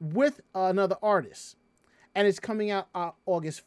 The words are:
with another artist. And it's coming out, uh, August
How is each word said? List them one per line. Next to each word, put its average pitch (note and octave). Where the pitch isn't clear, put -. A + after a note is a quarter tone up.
with A#3
another F#3+
artist. G3
And G3+
it's G3
coming G#3+
out, G3
uh, F3
August E3